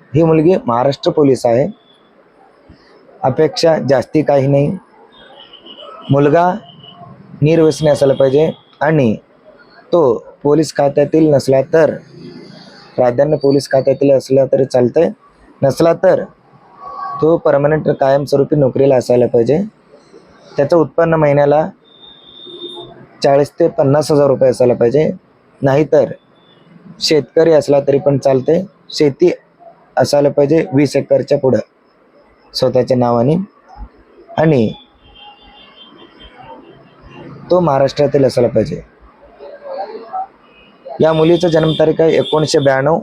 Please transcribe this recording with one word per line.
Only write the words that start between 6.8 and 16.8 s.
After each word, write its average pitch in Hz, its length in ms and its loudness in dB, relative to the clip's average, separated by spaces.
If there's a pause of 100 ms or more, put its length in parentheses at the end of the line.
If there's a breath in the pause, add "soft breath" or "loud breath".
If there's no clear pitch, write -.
निर्व्यसनी 156 460 2
असायला 135 260 2
पाहिजे 135 360 2 (300)
आणि 139 340 0 (800)
तो 139 320 0 (180)
पोलीस 147 340 0
खात्यातील 143 540 0
नसला 135 320 0
तर, 156 320 0 (1000)
प्राधान्य 131 400 0
पोलीस 139 340 0
खात्यातील 135 400 0
असला 135 340 2
तरी 131 200 0
चालतंय, 131 440 0 (540)
नसला 160 320 0
तर 170 280 0 (1000)